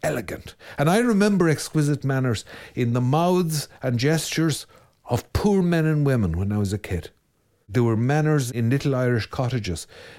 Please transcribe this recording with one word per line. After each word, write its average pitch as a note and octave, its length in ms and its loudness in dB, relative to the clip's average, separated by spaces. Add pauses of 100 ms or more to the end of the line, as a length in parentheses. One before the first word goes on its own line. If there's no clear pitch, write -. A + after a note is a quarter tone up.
elegant. - 500 -6 (240)
And D3 100 2
I F#3 120 4
remember G3+ 500 2
exquisite D3 540 0
manners C3 420 -2 (300)
in A#2 180 0
the B2 80 0
mouths D#3+ 640 0 (140)
and B2 160 -2
gestures D#3 720 0 (380)
of - 280 -4
poor G3 280 2
men E3+ 240 2
and D3+ 200 2
women G#2+ 320 0
when G2 140 -2
I G#2 60 0
was G2+ 160 0
a G#2 40 -2
kid. - 320 -6 (580)
There A#2+ 160 2
were A2+ 140 2
manners C#3+ 540 2
in A#2 180 0
little C#3 260 0
Irish B2 320 0
cottages A#2 600 -4 (320)